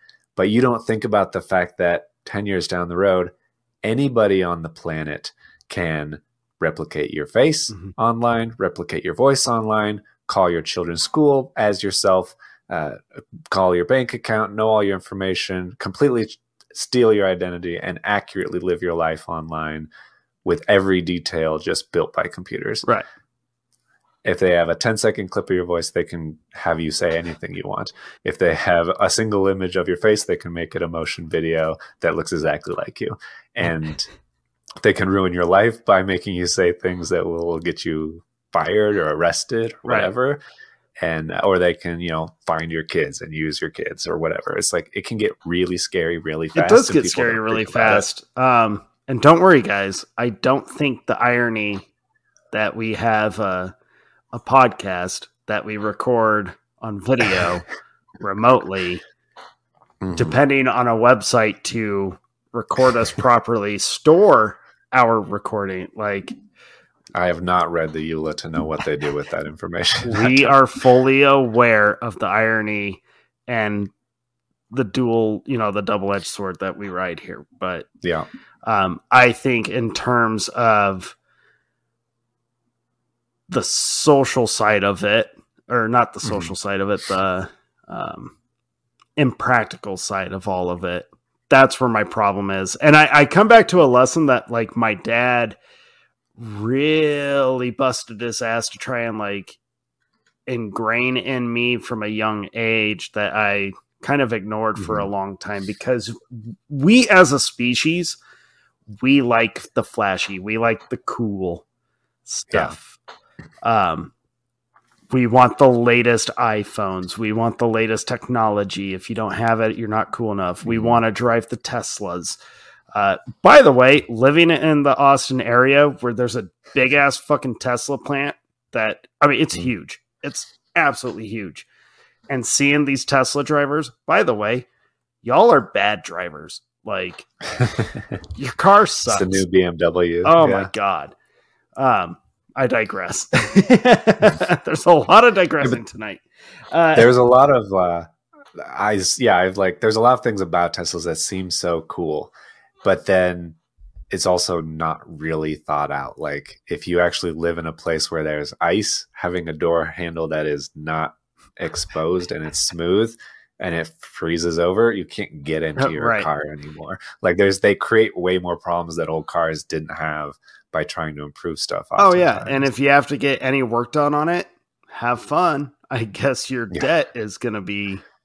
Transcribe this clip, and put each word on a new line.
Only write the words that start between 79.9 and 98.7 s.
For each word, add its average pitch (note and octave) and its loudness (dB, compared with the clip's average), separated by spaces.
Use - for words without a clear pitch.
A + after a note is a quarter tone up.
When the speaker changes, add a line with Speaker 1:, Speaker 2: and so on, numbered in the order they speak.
Speaker 2:
terms A2+ 0
of G#2 0
the A#2 -2
social - 2
side G#2 0
of G2 -2
it, G#2 0
or A#2 -2
not A#2+ 2
the - -14
Speaker 1:
Mm-hmm. - -8
Speaker 2:
social G2 -6
side G2 -4
of G2 -2
it, G2 -2
the, F#2+ -2
um, - -12
impractical A#2 -2
side F#2+ -8
of F#2+ -10
all F2+ -4
of F2 -8
it, F2+ -8
that's C3+ 6
where B2+ 2
my G#2+ 0
problem G2+ -2
is. F#2+ -4
And D3+ 6
I, D#3 8
I D3 6
come G#3 4
back A3+ 8
to F3 4
a C#3+ 6
lesson B2+ 4
that, B2 0
like, A#2 -4
my A2+ 0
dad A#2 0
really C3+ 0
busted A#2+ -4
his A#2+ -6
ass A2+ -2